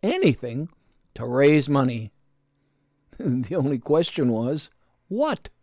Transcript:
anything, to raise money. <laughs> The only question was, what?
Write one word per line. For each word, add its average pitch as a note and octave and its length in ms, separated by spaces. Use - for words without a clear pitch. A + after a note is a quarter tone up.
anything, D#3 640
to A#2 100
raise C#3 440
money. B2+ 480
<laughs> - 40
The B2+ 360
only C#3+ 240
question D3 520
was, A#2+ 400
what? B3+ 420